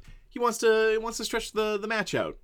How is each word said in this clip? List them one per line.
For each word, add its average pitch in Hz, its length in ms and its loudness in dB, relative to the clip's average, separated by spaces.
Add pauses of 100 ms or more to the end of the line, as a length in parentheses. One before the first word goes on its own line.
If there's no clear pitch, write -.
(280)
he - 100 -12
wants 240 200 0
to, 220 340 4
he 220 60 2
wants 226 200 -6
to 226 60 -4
stretch 226 260 -4
the, 214 260 0
the 208 120 -4
match 220 260 -2
out. 87 300 -2